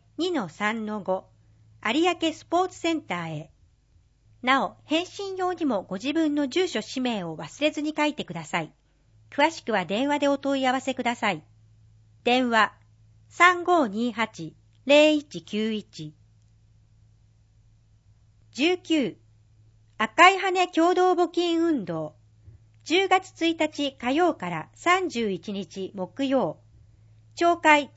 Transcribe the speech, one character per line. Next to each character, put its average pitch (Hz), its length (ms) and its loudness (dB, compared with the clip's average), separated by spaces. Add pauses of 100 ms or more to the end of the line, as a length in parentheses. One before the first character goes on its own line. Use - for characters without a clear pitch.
(180)
二 349 120 -2
の 240 180 -4
三 214 360 -4
の 214 160 -6
五、 185 240 -4 (600)
有 247 180 0
明 339 300 0
ス - 120 -16
ポ 349 200 0
ー 359 40 -4
ツ - 100 -14
セ 339 140 -2
ン 311 100 -4
タ 175 200 -8
ー 165 120 -8
へ。 151 160 -12 (920)
な 254 220 2
お、 - 200 -8
返 330 220 -2
信 392 300 -10
用 370 160 -2
に 349 120 -6
も 214 180 -2
ご - 120 -10
自 233 180 -6
分 311 220 0
の 285 140 0
住 349 200 0
所、 220 140 -4
氏 - 180 -8
名 226 240 -4
を 160 120 -10
忘 165 260 -10
れ 302 80 2
ず 302 100 -8
に 302 160 -4
書 302 80 0
い 302 100 -2
て 190 100 -10
く 175 100 -12
だ 165 100 -10
さ 175 160 -4
い。 151 120 -10 (580)
詳 302 200 2
し - 140 -16
く 233 80 -4
は 185 140 0
電 226 220 -2
話 294 100 0
で 285 100 0
お 285 80 2
問 277 240 -2
い 262 60 0
合 247 60 2
わ 262 80 -2
せ 262 140 -6
く 247 80 -8
だ 233 120 -2
さ 214 160 -2
い。 156 120 -6 (840)
電 247 260 2
話、 220 240 4 (540)
三 349 360 4
五 339 220 4
二 220 260 -4
八 214 420 -6 (300)
零 302 320 6
一 180 260 -8
九 220 300 -4
一。 160 400 -10 (2500)
十 339 280 0
九、 294 380 -2 (800)
赤 320 340 6
い 381 80 -2
羽 370 300 0
共 339 260 2
同 359 200 4
募 349 160 0
金 339 320 0
運 302 220 0
動。 160 320 -8 (680)
十 370 240 0
月 381 220 2 (160)
一 330 80 2
日 302 420 -4
火 240 140 -6
曜 339 240 2
か 180 160 -8
ら 160 240 -8
三 359 340 0
十 233 220 -2
一 185 220 -6
日 190 420 -10
木 190 320 -6
曜。 247 320 0 (760)
町 349 220 2
会、 302 400 4